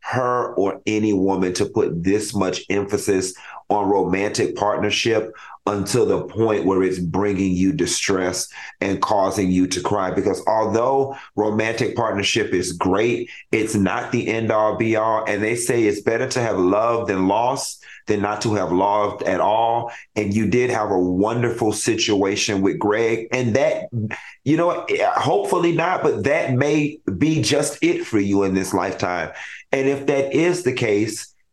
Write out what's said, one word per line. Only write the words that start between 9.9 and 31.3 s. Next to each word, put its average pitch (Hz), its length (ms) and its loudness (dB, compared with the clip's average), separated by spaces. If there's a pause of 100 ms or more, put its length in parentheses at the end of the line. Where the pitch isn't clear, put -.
Because 92 360 -2
although 117 720 0 (180)
romantic 110 600 0
partnership 101 580 0
is 87 180 0
great, 104 580 0 (220)
it's 110 240 0
not 104 380 0
the 117 160 0
end 113 200 -2
all 107 280 2
be 110 180 2
all. 110 300 0
And 101 180 -2
they 113 120 0
say 120 280 0
it's 104 180 2
better 117 280 0
to 127 100 -2
have 110 180 0
loved 104 520 2
and 95 180 2
lost 120 560 -2 (220)
than 104 160 0
not 104 200 -2
to 110 120 0
have 92 180 0
loved 101 520 0
at 92 160 0
all. 117 520 0 (240)
And 107 160 0
you 107 160 2
did 123 220 2
have 107 220 0
a 95 80 2
wonderful 107 720 0
situation 104 880 0
with 95 160 0
Greg. 113 540 0
And 120 240 0
that, 143 340 0 (540)
you 151 140 2
know, 170 280 0 (300)
hopefully 175 560 2
not, 165 320 0
but 120 220 0
that 139 280 2
may 147 460 2 (180)
be 151 240 2
just 147 400 0
it 170 240 0
for 110 140 0
you 98 240 2
in 95 100 0
this 92 220 0
lifetime. 90 560 -2 (400)
And 135 180 2
if 139 160 -2
that 139 300 0
is 170 260 2
the 127 120 0
case, 110 600 0 (200)